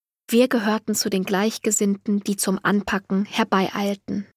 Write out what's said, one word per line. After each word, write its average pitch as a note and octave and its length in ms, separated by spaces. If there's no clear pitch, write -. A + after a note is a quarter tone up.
Wir B3 200
gehörten G#3+ 460
zu - 140
den F#3+ 160
Gleichgesinnten, G3+ 960
die G3 160
zum F#3+ 260
Anpacken G3 640
herbeieilten. G3+ 1000